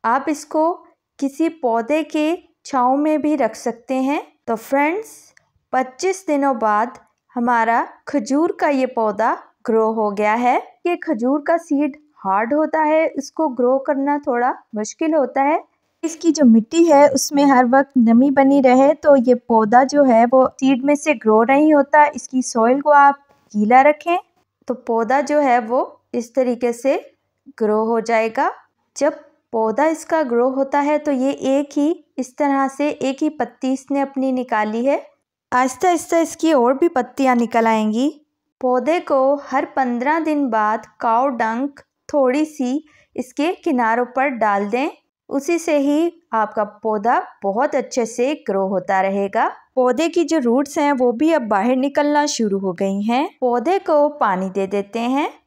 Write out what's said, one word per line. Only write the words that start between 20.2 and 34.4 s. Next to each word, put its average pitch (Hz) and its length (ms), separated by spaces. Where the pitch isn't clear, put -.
वो 254 240
सीड 262 360
में 285 100
से 294 200
ग्रो 220 300
नहीं 294 280
होता। 294 320
इसकी 262 380
सॉइल 247 380
को 302 100
आप 285 280
गीला 214 280
रखें 302 360
तो 247 80
पौधा 233 480
जो 294 160
है 254 220
वो 240 200
इस 240 220
तरीके 240 380
से 269 220
ग्रो 214 260
हो 226 160
जाएगा। 226 480
जब 302 240
पौधा 220 340
इसका 320 380
ग्रो 240 260
होता 269 300
है 294 180
तो 294 140
ये 262 180
एक 285 220
ही 294 160
इस - 200
तरह 277 320
से 294 200
एक 269 320
ही 302 100
पत्ती 262 420
इसने 277 280
अपनी 269 320
निकाली 233 520